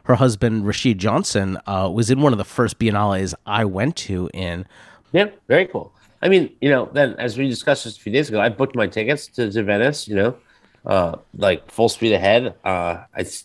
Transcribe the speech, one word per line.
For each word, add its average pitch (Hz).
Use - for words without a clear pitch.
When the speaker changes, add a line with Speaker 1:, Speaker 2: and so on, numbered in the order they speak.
Speaker 1:
Her 127
husband, 110
Rashid 104
Johnson, 98
uh, 95
was 110
in 131
one 143
of 107
the 101
first -
Biennales 101
I 107
went 101
to 90
in 90
Speaker 2:
Yeah, 196
very 170
cool. -
I 170
mean, 180
you 139
know, 127
then 135
as 113
we 135
discussed 135
just 113
a -
few 104
days 135
ago, 107
I 117
booked 131
my 113
tickets 110
to, 117
to 110
Venice, 107
you 107
know, 107
uh, 87
like, -
full 113
speed 113
ahead. 98
Uh, 87
I -
s-, -